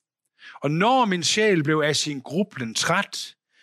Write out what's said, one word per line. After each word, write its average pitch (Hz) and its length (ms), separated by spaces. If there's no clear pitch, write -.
"Og 143 100
når 233 340
min 180 180
sjæl 202 400
blev 156 160
af 147 160
sin 143 240
grublen 127 540
træt, - 640